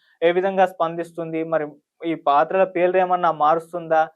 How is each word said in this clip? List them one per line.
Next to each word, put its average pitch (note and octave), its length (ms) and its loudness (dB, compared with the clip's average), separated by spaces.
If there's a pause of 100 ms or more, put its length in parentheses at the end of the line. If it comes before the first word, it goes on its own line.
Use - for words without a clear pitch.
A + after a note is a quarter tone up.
(240)
ఏ E3+ 80 4
విధంగా F#3+ 340 2
స్పందిస్తుంది, E3 800 -6
మరి D#3 240 -4 (380)
ఈ D#3+ 100 -2
పాత్రల D#3+ 480 2
పేర్లు F3+ 340 0
ఏమన్నా F3+ 340 2
మారుస్తుందా D#3+ 840 0